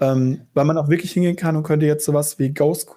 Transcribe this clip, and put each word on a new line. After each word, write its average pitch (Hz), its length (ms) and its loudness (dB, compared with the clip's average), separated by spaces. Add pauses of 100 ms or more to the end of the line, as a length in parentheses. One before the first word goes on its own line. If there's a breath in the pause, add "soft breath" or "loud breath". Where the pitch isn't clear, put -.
Ähm, 131 420 0 (120)
weil 143 100 2
man 160 140 2
auch 147 100 -2
wirklich 170 240 0
hingehen 175 240 0
kann 165 200 -2
und 156 80 -2
könnte 151 220 2
jetzt 151 180 0
sowas 147 340 -2
wie 135 160 0
Ghost, 156 420 -2